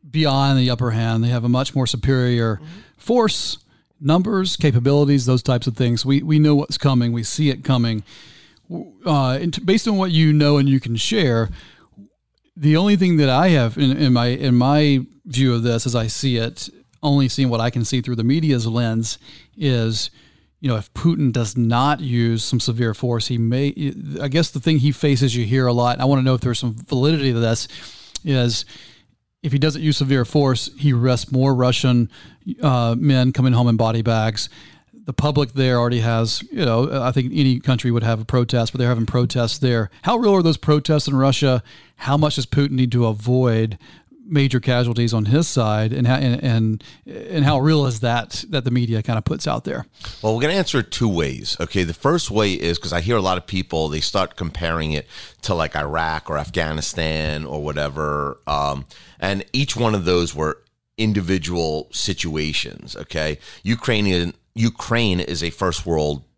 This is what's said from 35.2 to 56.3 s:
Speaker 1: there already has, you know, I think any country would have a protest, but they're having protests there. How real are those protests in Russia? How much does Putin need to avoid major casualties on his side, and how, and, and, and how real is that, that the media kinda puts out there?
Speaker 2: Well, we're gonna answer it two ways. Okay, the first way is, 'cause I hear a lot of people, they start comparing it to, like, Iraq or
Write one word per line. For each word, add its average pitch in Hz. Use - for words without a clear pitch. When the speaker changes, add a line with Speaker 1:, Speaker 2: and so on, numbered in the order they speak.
Speaker 1:
there 127
already 120
has, 113
you 233
know, 123
I 123
think 127
any 135
country 123
would 117
have 113
a 110
protest, 120
but 117
they're 120
having 117
protests 120
there. 117
How 233
real 220
are 185
those 165
protests 151
in 139
Russia? 135
How 135
much 151
does 127
Putin 143
need 127
to 120
avoid 113
major 139
casualties 120
on 110
his 143
side, 110
and 131
how, 127
and, 131
and, 113
and 143
how 139
real 147
is 113
that, 117
that 131
the 127
media 113
kinda 113
puts -
out -
there? -
Speaker 2:
Well, 110
we're 117
gonna 156
answer 170
it -
two -
ways. 76
Okay, 90
the 82
first 165
way 101
is, 85
'cause 85
I 85
hear 113
a 101
lot 92
of -
people, 82
they 76
start -
comparing 82
it 73
to, 95
like, 78
Iraq 78
or 76